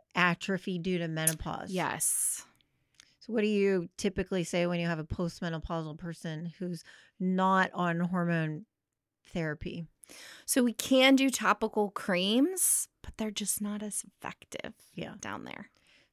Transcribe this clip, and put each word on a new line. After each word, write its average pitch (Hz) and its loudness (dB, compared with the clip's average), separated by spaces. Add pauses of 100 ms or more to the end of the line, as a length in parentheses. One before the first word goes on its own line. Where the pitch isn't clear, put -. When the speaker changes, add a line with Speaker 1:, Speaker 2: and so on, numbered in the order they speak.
(160)
Speaker 1:
atrophy 180 2
due 180 -2
to 170 -2
menopause. 160 -2
Speaker 2:
Yes. - -2 (760)
Speaker 1:
So - -10
what 226 0
do 214 2
you 196 2
typically 190 -2
say 175 0
when 175 0
you 170 0
have 165 -2
a 160 -6
postmenopausal 165 -4
person 165 -8 (120)
who's 180 -6 (360)
not 185 4
on 170 0
hormone 170 0 (600)
therapy? 160 -6 (580)
Speaker 2:
So - 4
we 233 2
can 269 6
do 269 6
topical 214 2
creams, 226 2 (140)
but - -14
they're 214 -4
just 202 -4
not 208 -4
as 208 -6
effective - -12 (220)
Speaker 1:
Yeah. - -10
Speaker 2:
down - -10
there. - -14 (440)